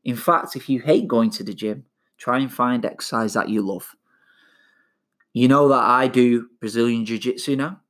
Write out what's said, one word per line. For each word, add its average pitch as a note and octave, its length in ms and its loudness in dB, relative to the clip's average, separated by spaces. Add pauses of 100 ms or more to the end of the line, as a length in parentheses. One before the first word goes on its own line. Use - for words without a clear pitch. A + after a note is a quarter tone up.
In B2 120 -4
fact, - 400 -2
if C3 140 -14
you C3+ 100 0
hate A#2 280 2
going A2+ 240 2
to G#2 120 -10
the G#2 100 -10
gym, G#2+ 320 -8 (320)
try B2 220 -2
and C3 140 -4
find B2 320 -2
exercise A2 480 -4
that A2+ 160 -2
you G#2+ 120 0
love. F#2+ 340 -8 (1400)
You B2 160 4
know C#3+ 180 6
that C3 160 4
I B2+ 240 2
do B2 420 2 (120)
Brazilian A#2 420 0
Jiu-Jitsu A#2+ 540 -4
now. D#3 320 -6